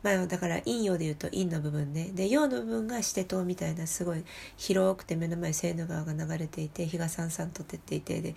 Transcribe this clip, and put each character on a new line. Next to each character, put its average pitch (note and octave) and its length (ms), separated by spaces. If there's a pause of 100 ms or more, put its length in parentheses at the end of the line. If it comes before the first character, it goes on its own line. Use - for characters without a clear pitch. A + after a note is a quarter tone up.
ま G3+ 100
あ、 F#3 160
だ F3+ 100
か F3+ 100
ら E3+ 140
陰 A3+ 220
陽 F#3 140
で E3 60
言 D#3 100
う D3 40
と F3 100
陰 F#3 160
の E3 160
部 D3 120
分 D3 200
ね。 E3 220
で、 F#3+ 160
陽 D4 180
の B3 140
部 A3+ 60
分 A3+ 200
が A#3 160
シ - 100
テ F#3+ 120
島 F#3 180
み F3+ 140
た E3 100
い D#3+ 80
な E3 100
す F3 200
ご E3+ 100
い D#3+ 80 (320)
広 F#3+ 440
く - 40
て E3 140
目 E3 100
の E3+ 80
前 E3+ 160
セ E3+ 200
ー E3 40
ヌ E3 120
川 D#3+ 180
が D#3 80
流 D#3+ 240
れ D#3+ 100
て D#3+ 140
い D3+ 80
て、 E3+ 160
日 D#3+ 120
が E3 120
さ E3 160
ん E3 60
さ E3+ 120
ん E3+ 60
と - 160
照 - 100
っ D#3+ 60
て - 140
い D3+ 40
て、 - 220
で、 D#3+ 160